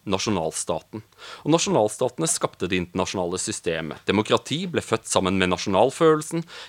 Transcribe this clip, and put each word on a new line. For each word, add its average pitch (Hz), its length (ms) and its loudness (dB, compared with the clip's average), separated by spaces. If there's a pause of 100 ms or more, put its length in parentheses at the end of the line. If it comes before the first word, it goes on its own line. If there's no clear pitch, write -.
nasjonalstaten. 95 960 -2 (400)
Og 147 80 0
nasjonalstatene 156 800 2
skapte - 400 -2
det 90 80 2
internasjonale 90 640 -2
systemet. 80 640 -6
Demokrati 117 640 0
ble 113 100 0
født - 300 -4
sammen 95 260 2
med 92 140 2
nasjonalfølelsen 156 960 2 (220)